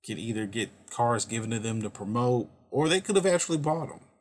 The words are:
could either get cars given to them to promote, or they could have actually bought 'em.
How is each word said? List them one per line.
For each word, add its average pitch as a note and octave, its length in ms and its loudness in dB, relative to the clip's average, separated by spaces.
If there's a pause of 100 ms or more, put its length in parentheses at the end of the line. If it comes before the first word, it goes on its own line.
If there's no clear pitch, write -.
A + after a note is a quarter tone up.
could - 140 -8
either A2 280 -4
get G2+ 440 -6
cars A#2 340 2
given A2+ 260 -4
to A2+ 80 -2
them A2+ 220 -2
to G#2 80 -6
promote, A#2 640 0 (200)
or D3+ 180 2
they F#3 120 4
could F#3+ 160 0
have F3+ 80 4
actually F3 340 4
bought D#3 300 -2
'em. - 120 -16 (200)